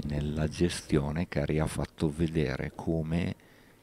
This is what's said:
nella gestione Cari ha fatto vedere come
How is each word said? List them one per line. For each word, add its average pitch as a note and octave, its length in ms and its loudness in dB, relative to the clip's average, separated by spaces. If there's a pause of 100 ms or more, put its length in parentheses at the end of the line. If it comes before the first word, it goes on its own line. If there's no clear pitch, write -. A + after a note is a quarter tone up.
nella D2 420 0
gestione D#2 800 0
Cari D2+ 320 0
ha D#2 80 2
fatto D2+ 440 -2
vedere D2+ 640 0
come E2 600 0 (480)